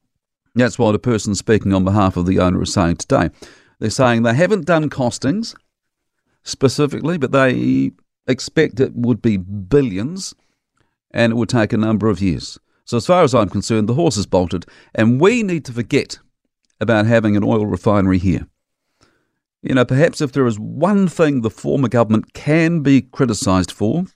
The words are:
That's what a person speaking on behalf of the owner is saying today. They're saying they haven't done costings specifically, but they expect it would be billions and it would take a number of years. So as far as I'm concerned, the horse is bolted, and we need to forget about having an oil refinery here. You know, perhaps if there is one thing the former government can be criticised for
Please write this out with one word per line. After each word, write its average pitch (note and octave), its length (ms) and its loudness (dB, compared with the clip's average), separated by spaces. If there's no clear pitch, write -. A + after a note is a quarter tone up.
That's A#2+ 240 0
what G#2+ 160 2
a G#2 40 -2
person A2 360 -2
speaking G2 380 0
on F#2 100 2
behalf F#2+ 320 2
of F2+ 100 -2
the F#2+ 140 2
owner F2+ 220 2
is F2 100 -6
saying E2+ 240 0
today. - 360 -2
They're A2 100 -4
saying A#2 340 0
they A#2 100 2
haven't F3+ 320 0
done D#3 240 0
costings C#3 640 -4
specifically, D3 720 -2
but B2+ 160 -4
they C3 580 0
expect C3 520 -2
it C3 160 0
would A#2+ 260 -2
be A2 140 0
billions G#2 1000 -4
and A#2 200 0
it A2+ 40 -4
would A#2 140 -2
take A2 240 0
a A2+ 40 0
number A2 300 0
of F#2+ 140 0
years. D#2 380 -4
So - 100 -6
as A2+ 120 -2
far F3+ 160 4
as B2+ 100 2
I'm G#2+ 160 2
concerned, G#2+ 400 -2
the A#2+ 60 0
horse E3 200 0
is G2 120 -2
bolted, F2+ 400 -2
and A#2 260 2
we A3+ 220 4
need F3 240 -4
to B2 80 -14
forget A#2 460 -4
about A2 280 2
having A2+ 280 4
an G2+ 80 2
oil A2 220 0
refinery F#2+ 540 2
here. F2 260 -2
You - 100 -4
know, B2 120 4
perhaps - 360 2
if C#3+ 120 -2
there C#3 120 2
is A2 140 -2
one E3 480 0
thing D3 340 0
the A2 80 -2
former C#3 380 -2
government A2 480 0
can D#3+ 460 0
be C#3 200 4
criticised G2 680 -2
for C#3 340 -2